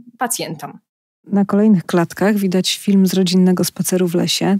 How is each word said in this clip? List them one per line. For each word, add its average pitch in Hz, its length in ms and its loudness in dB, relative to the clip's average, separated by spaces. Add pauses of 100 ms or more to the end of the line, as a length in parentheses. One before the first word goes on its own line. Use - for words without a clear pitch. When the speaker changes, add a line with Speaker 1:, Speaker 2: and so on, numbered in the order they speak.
(180)
Speaker 1:
pacjentom. 180 640 -8 (480)
Speaker 2:
Na 196 180 0
kolejnych 202 400 2
klatkach 180 500 0
widać 190 420 -2
film 196 300 2
z 180 60 0
rodzinnego 185 500 2
spaceru 180 440 -2
w 170 80 -4
lesie. 175 440 0